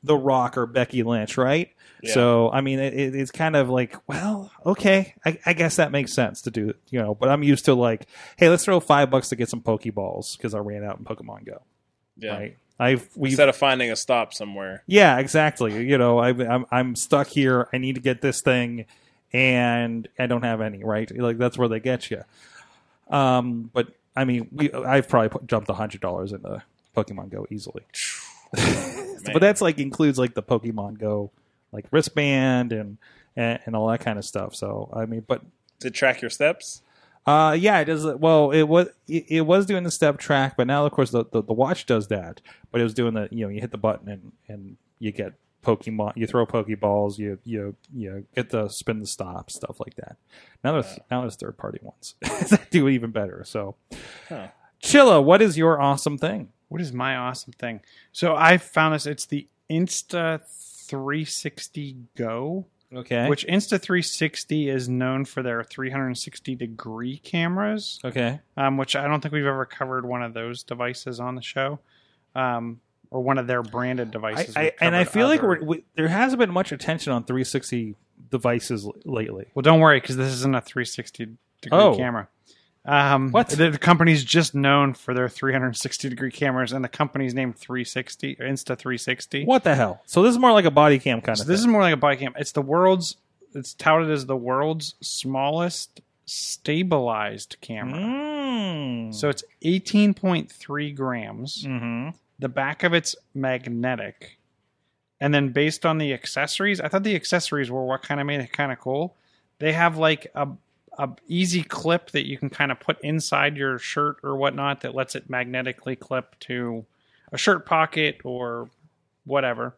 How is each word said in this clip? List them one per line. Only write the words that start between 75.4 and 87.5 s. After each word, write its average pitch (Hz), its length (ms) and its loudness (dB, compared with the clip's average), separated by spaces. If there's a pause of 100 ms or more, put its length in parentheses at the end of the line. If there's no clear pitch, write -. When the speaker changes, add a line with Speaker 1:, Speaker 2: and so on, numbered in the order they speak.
Speaker 3:
other 233 80 2
Speaker 1:
we're, 156 160 0
we, 160 180 -4 (120)
there 160 120 0
hasn't 240 320 2
been 208 140 4
much 185 180 -2
attention - 400 -4
on 120 140 0
three 127 180 0
sixty 120 520 -4 (340)
devices 120 560 -2
l-, 104 80 -12 (100)
lately. 110 500 -6
Speaker 3:
Well, 139 100 -4
don't 160 180 8
worry, 156 180 8
'cause - 160 -6
this 131 200 0
isn't 131 200 0
a 117 60 0
three 123 240 -6
sixty - 400 -10 (360)
degree 147 160 2
Speaker 1:
Oh. 185 200 8
Speaker 3:
camera. 120 320 -4 (540)
Um, 139 480 4
Speaker 1:
What? 226 180 4
Speaker 3:
the, 156 200 4
the 143 80 -2
company's 165 460 6
just 156 320 2
known 139 400 4
for - 180 -8
their 127 160 0
three 135 240 -4
hundred 127 240 0
sixty - 320 -6
degree 123 220 -6
cameras, 127 400 -2
and 131 120 -4
the 120 60 -6
company's 135 460 -4
named 127 240 -2